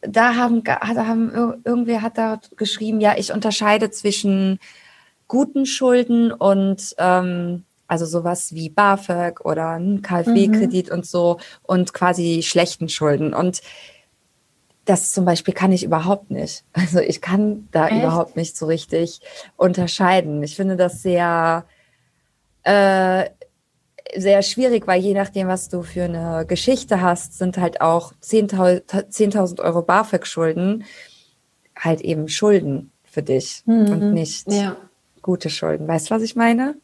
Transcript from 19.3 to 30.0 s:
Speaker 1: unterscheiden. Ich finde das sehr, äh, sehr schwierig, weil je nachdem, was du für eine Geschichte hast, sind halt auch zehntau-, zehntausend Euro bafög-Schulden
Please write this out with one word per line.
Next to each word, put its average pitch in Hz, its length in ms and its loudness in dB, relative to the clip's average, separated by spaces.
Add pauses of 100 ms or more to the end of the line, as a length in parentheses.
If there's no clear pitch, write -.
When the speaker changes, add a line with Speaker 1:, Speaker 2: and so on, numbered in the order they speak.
Speaker 1:
unterscheiden. 180 880 2
Ich 151 100 -10
finde 190 220 -2
das 180 260 0
sehr, 170 640 0 (1000)
äh, 190 640 4 (920)
sehr 196 260 4
schwierig, 240 440 0
weil 185 140 4
je 190 140 0
nachdem, 196 340 -2
was 185 200 -4
du 180 140 -6
für 175 220 -6
eine 165 420 -4
Geschichte 208 540 0
hast, 175 380 0
sind 185 200 -2
halt 175 220 -2
auch 165 400 2
zehntau-, 190 600 2 (280)
zehntausend 196 520 0
Euro 170 220 0
bafög-Schulden 180 1000 0 (920)